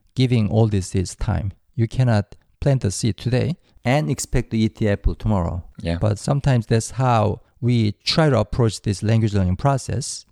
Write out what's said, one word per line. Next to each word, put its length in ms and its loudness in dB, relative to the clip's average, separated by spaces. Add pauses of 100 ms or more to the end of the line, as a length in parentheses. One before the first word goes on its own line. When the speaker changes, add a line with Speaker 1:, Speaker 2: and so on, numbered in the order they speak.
(140)
Speaker 1:
giving 360 2
all 180 4
these 180 -2
seeds 300 -4
time. 360 -2 (220)
You 140 0
cannot 480 0 (240)
plant 240 0
a 80 0
seed 240 -2
today 400 -2 (280)
and 240 0
expect 440 -4
to 60 0
eat 180 0
the 120 0
apple 280 0
tomorrow. 480 -2 (180)
Speaker 2:
Yeah. 180 -2
Speaker 1:
But 200 0
sometimes 460 0
that's 260 0
how 480 0 (200)
we 320 2 (120)
try 260 2
to 80 2
approach 440 0
this 200 -4
language 320 2
learning 220 2
process, 760 -4